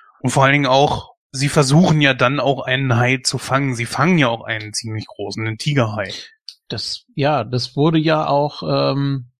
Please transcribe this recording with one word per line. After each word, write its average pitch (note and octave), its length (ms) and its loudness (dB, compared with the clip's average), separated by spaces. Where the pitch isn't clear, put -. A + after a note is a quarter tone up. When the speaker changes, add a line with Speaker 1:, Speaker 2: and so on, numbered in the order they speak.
Speaker 1:
Und B2+ 100 -2
vor C3+ 140 4
allen C3+ 80 4
Dingen C#3+ 140 2
auch, C3+ 480 2
sie C#3 160 -4
versuchen D#3 540 4
ja C#3 100 4
dann B2+ 280 0
auch B2+ 260 0
einen C3 300 0
Hai B2 280 2
zu - 140 -4
fangen. C3+ 360 -2
Sie A#2 120 -6
fangen E3+ 320 0
ja C3+ 100 4
auch A2+ 160 -6
einen G#2+ 300 -8
ziemlich A2 320 -8
großen, G#2 400 -8
einen G#2+ 100 -6
Tigerhai. A2 560 -2
Speaker 2:
Das, - 360 -10
ja, C#3+ 300 0
das B2 300 -6
wurde D#3+ 240 2
ja D#3 280 2
auch, C#3+ 420 -2
ähm, C#3 720 -2